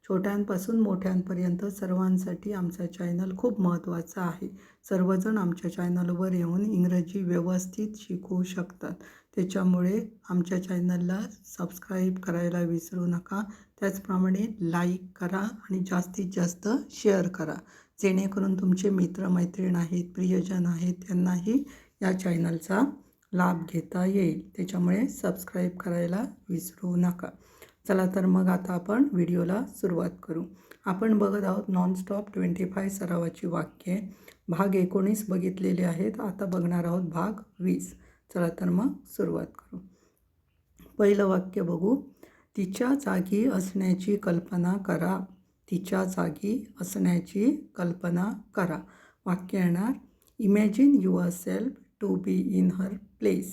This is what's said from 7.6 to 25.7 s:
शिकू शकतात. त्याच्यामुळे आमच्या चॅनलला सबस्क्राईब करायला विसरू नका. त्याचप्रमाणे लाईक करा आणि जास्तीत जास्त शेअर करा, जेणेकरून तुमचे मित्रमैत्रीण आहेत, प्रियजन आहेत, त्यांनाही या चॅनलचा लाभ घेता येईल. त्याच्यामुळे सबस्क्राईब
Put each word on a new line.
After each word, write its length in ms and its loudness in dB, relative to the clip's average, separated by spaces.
शिकू 480 -4
शकतात. 500 -8
त्याच्यामुळे 720 2
आमच्या 340 0
चॅनलला 560 0
सबस्क्राईब 760 -4
करायला 420 -2
विसरू 440 -2
नका. 380 -2
त्याचप्रमाणे 840 0
लाईक 440 0
करा 280 -2
आणि 100 -2
जास्तीत 560 -2
जास्त 320 -2
शेअर 380 2
करा, 280 -6
जेणेकरून 580 2
तुमचे 300 4
मित्रमैत्रीण 840 2
आहेत, 380 -2
प्रियजन 520 0
आहेत, 300 0
त्यांनाही 560 2
या 180 0
चॅनलचा 720 0
लाभ 400 2
घेता 320 -2
येईल. 500 0
त्याच्यामुळे 520 0
सबस्क्राईब 680 -4